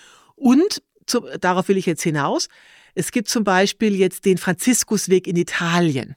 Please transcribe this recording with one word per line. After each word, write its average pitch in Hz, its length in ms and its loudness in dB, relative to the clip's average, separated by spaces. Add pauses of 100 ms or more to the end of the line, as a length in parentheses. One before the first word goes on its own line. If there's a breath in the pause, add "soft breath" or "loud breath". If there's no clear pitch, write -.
(360 soft breath)
Und 285 460 2 (240)
zu, 240 140 -2 (200)
darauf 180 260 0
will 196 120 2
ich - 80 -4
jetzt 170 180 -2
hinaus, 165 440 -2 (460 soft breath)
es - 160 -4
gibt 240 180 -2
zum 226 140 0
Beispiel 196 540 2
jetzt 185 280 0
den 185 140 2
Franziskusweg 190 880 0
in 190 80 -4
Italien. 170 840 -2